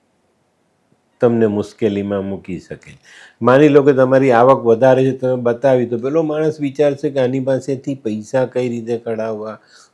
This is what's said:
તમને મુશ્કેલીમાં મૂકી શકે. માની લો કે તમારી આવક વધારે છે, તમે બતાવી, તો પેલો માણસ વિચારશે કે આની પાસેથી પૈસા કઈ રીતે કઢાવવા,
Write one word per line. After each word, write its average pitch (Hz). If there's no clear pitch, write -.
તમને 117
મુશ્કેલીમાં 101
મૂકી 95
શકે. -
માની 131
લો 143
કે 143
તમારી 131
આવક 123
વધારે 123
છે, 131
તમે 127
બતાવી, 120
તો 120
પેલો 139
માણસ 156
વિચારશે 143
કે 135
આની 131
પાસેથી 131
પૈસા 107
કઈ 127
રીતે 117
કઢાવવા, 110